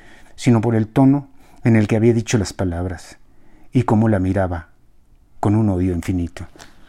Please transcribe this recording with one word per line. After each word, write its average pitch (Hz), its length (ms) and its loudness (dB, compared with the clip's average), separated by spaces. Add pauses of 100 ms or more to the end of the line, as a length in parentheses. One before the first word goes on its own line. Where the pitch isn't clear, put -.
(380)
sino 117 240 2
por 117 120 -2
el 110 140 0
tono 135 400 2 (380)
en 113 100 4
el 107 140 2
que 113 80 0
había 117 160 4
dicho 117 240 -2
las 95 160 -4
palabras 90 640 -8 (560)
y 120 100 0
cómo 113 240 2
la 104 120 2
miraba 92 500 -2 (720)
con 107 140 0
un 110 120 2
odio 92 240 0
infinito. 87 540 -6 (440)